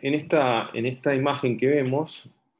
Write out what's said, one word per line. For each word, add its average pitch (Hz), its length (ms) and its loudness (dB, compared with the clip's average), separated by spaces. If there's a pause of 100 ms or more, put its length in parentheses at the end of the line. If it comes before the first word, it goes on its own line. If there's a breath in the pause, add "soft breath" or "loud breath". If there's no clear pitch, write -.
en 139 120 0
esta, 135 600 2
en 113 120 -4
esta 131 280 -2
imagen 131 420 0
que 127 120 2
vemos, 143 600 0 (320)